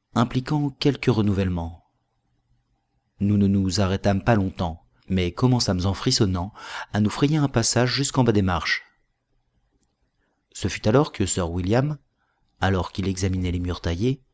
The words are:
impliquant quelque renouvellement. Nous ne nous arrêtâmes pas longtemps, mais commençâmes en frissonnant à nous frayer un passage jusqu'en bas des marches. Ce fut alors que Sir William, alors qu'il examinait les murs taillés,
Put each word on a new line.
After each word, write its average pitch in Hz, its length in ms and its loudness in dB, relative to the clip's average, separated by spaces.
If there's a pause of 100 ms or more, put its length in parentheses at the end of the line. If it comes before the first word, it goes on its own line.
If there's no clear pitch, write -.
(140)
impliquant 131 560 0
quelque 139 420 0
renouvellement. 95 720 0 (1400)
Nous 101 180 2
ne 101 100 4
nous 98 340 2
arrêtâmes 98 420 0
pas 120 120 4
longtemps, 92 500 -4 (240)
mais 90 240 0
commençâmes 117 520 0
en 98 80 0
frissonnant 98 600 0 (400)
à 104 80 0
nous 104 80 4
frayer 147 260 0
un 143 140 2
passage 120 420 2
jusqu'en 135 320 0
bas 120 80 4
des 104 100 4
marches. 92 420 -2 (1700)
Ce - 160 -6
fut - 180 -4
alors 127 240 2
que - 140 -2
Sir 87 260 -2
William, 113 460 0 (640)
alors 92 320 0
qu'il 95 160 -4
examinait 92 420 -2
les 87 80 -2
murs 87 220 -6
taillés, 104 400 -2 (120)